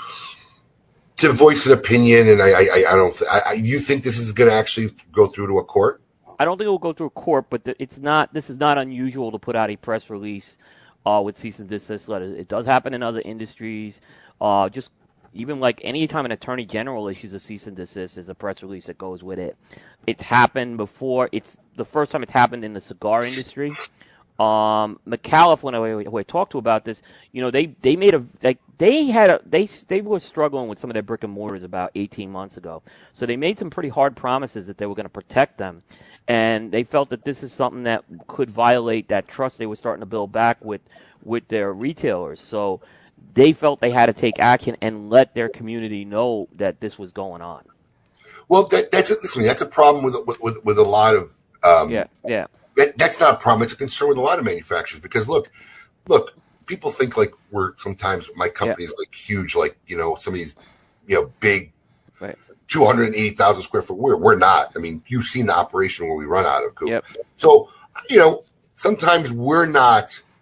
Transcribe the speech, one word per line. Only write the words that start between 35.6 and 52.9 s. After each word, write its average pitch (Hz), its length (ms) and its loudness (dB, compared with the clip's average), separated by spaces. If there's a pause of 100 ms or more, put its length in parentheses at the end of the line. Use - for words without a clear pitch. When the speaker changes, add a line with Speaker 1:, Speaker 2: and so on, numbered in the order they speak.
Speaker 2:
and 113 440 -2
they 113 120 -2
felt 143 260 -2
that 120 160 -12
this 139 160 -8
is 131 100 -16
something 127 320 -6
that 113 200 -4 (240)
could 123 240 -6
violate 117 560 0
that 98 200 -2
trust 131 300 -8
they 113 80 -8
were 107 100 -10
starting 110 260 -8
to 110 40 -12
build 101 260 -8
back 117 320 0
with, 107 180 -10 (420)
with 117 240 -8
their 101 260 -4
retailers. 95 680 -6
So 101 400 -6 (540)
they 143 180 8
felt 151 300 0
they 123 80 2
had 120 160 6
to 117 80 2
take 113 240 -2
action 123 440 2
and 107 280 -6
let 127 240 4
their 117 160 -4
community 110 560 -10
know 107 420 -2 (100)
that 95 220 -4
this 107 200 -12
was 92 120 -16
going 92 300 -12
on. 85 220 -16 (840)
Speaker 1:
Well, 190 200 6
that, 180 240 0
that's 185 180 2
a, 214 60 2
listen, - 260 -6
that's 120 200 2
a 147 40 -2
problem 147 400 4
with, 127 100 -2 (120)
with, 120 120 -8
with, 113 240 -6
with 104 140 0
a 107 60 6
lot 107 320 4
of, 87 180 -2 (300)
um, 85 260 6
Speaker 2:
Yeah, 107 160 -4 (180)
yeah. 110 220 -4 (300)
Speaker 1:
that, 143 240 2